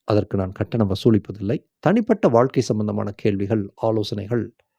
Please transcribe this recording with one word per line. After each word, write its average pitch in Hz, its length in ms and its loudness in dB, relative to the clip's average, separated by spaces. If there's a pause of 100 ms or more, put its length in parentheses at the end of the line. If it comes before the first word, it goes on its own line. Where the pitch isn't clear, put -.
அதற்கு 104 340 -2
நான் 95 140 -4
கட்டணம் 107 380 -2
வசூலிப்பதில்லை. 104 760 0 (120)
தனிப்பட்ட 208 480 2
வாழ்க்கை 127 360 4
சம்பந்தமான 104 480 -2
கேள்விகள், 101 640 -2
ஆலோசனைகள்" 107 800 -4 (240)